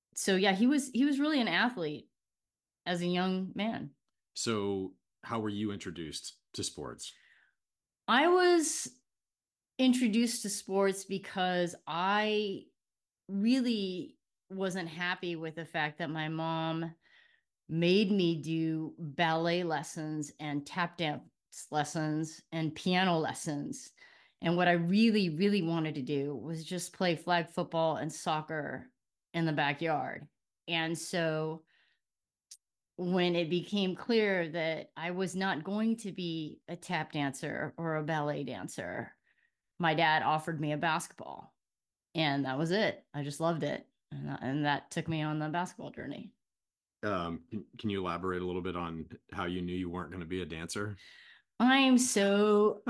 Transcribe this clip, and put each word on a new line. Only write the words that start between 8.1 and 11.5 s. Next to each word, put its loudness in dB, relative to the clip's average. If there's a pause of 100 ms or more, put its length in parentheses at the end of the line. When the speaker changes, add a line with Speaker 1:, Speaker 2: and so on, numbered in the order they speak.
Speaker 1:
was 4 (880)
introduced 4
to -4
sports 0
because 0 (100)